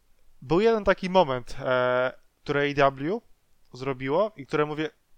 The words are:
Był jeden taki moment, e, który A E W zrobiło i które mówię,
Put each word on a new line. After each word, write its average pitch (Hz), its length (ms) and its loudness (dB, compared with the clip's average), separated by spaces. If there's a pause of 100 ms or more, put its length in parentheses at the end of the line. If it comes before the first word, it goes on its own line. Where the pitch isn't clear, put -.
(420)
Był 147 180 2
jeden 220 240 2
taki 190 260 0
moment, 143 500 0
e, 127 540 2 (300)
który 143 160 -2
A 143 280 2
E 139 40 4
W 147 300 -6 (520)
zrobiło 135 640 -2
i 139 100 -16
które 151 200 0
mówię, 151 240 -6 (280)